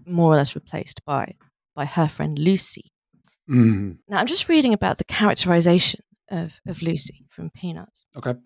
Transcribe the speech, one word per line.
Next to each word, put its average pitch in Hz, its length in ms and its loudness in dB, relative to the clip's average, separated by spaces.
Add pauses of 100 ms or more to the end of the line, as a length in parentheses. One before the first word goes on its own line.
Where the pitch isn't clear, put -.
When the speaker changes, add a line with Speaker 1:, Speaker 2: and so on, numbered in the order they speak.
Speaker 1:
more 170 260 4
or - 20 6
less 143 200 0
replaced - 500 -12
by, 139 300 -6 (400)
by 143 100 -6
her 156 220 0
friend 156 320 -6
Lucy. - 520 -2 (580)
Speaker 2:
Mm. 107 480 2 (100)
Speaker 1:
Now, 202 120 -4
I'm 214 80 2
just 339 220 -4
reading 277 240 4
about - 240 -2
the - 60 -8
characterization 175 1000 2 (300)
of, 165 220 -8 (140)
of 185 140 -10
Lucy 165 480 -8
from 165 220 -14
Peanuts. - 540 -14 (120)
Speaker 2:
Okay. 123 160 -6 (120)